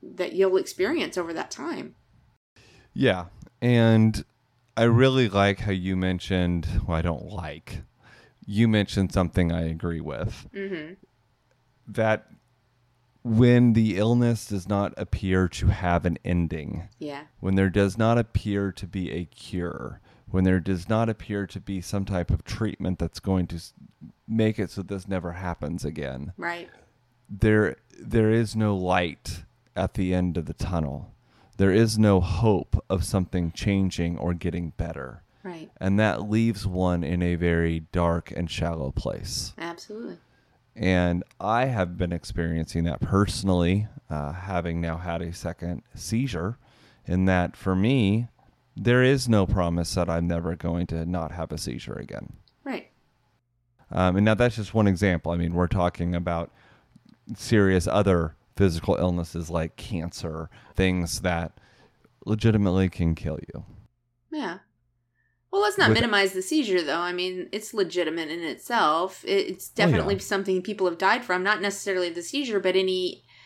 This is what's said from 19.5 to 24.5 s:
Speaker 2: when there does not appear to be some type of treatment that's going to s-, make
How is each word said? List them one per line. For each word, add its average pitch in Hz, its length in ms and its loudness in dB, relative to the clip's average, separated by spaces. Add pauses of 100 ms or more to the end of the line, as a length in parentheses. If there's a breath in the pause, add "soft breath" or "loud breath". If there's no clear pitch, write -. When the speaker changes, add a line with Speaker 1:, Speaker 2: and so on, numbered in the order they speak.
Speaker 2:
when 92 140 2
there 92 160 6
does 90 280 -2
not 110 220 2
appear 101 380 -6
to - 120 -14
be 95 220 -6
some 98 240 -4
type 92 260 -2
of - 120 0
treatment 92 560 -4
that's - 200 -6
going 92 280 0
to - 100 -8
s-, - 160 -16 (540)
make 110 320 0